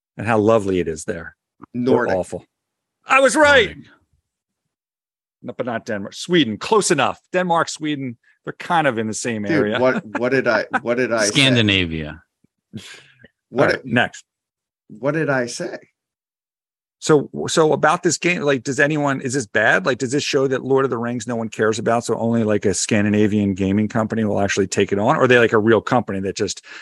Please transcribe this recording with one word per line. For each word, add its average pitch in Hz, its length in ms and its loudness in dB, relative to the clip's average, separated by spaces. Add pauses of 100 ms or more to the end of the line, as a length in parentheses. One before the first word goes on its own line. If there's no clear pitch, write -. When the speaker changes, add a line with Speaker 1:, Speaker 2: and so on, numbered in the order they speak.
(180)
Speaker 1:
and 98 100 -8
how 113 100 2
lovely 101 420 2
it 82 80 -2
is 80 180 -8
there. 82 300 -10 (380)
They're 120 80 -6
Speaker 2:
Nordic. 123 340 0
Speaker 1:
awful. 90 300 -6 (640)
I 262 140 4
was 254 140 4
right. 285 340 4
Speaker 3:
Nordic. - 220 -18 (1500)
Speaker 1:
No, 123 120 -14
but 120 120 -8
not 117 220 -6
Denmark. 104 260 -8
Sweden. 139 460 -2
Close 202 320 0
enough. 123 280 0 (120)
Denmark, 175 380 -2
Sweden. 139 480 -8 (260)
They're 147 100 -10
kind 160 320 -2
of 113 140 0
in 110 80 -2
the 107 80 -4
same 113 260 -6
Speaker 2:
Dude, 101 100 -2
Speaker 1:
area. 107 280 0
Speaker 2:
what, 127 260 0 (140)
what 123 100 -2
did 131 180 0
I, 110 180 0 (160)
what 120 160 -2
did 123 140 0
I 113 120 0
say? 104 80 0
Speaker 3:
Scandinavia. 95 880 2 (1300)
Speaker 2:
What 113 200 2
Speaker 1:
All - 80 0
right, - 80 -16
next. - 380 0 (640)
Speaker 2:
what 123 260 -6
did 151 160 -2
I 127 180 -2
say? - 300 -10 (1200)
Speaker 1:
So, 151 300 2 (180)
so 156 260 2
about 151 300 0
this 175 140 0
game, 175 240 -2
like, 139 220 0
does 135 160 -4
anyone, 143 420 0
is 127 120 -6
this 131 120 -4
bad? 135 400 0
Like, 127 120 0
does 120 140 -4
this 143 120 0
show 135 240 0
that 131 160 -4
Lord 135 220 2
of 123 60 -4
the 120 60 -4
Rings 117 300 -6
no 120 80 -4
one 113 140 -4
cares 110 300 0
about? 113 260 0
So 113 120 -2
only, 117 260 0
like, 107 220 0
a 95 80 2
Scandinavian 104 840 2
gaming 101 320 0
company 110 360 -2
will 101 160 -2
actually 101 280 0
take - 240 0
it 101 80 0
on? 127 160 2
Or - 80 2
are 127 40 6
they, 123 100 6
like, 113 160 4
a 110 60 4
real 107 220 4
company 107 400 -2
that 95 140 -4
just - 280 -6 (180)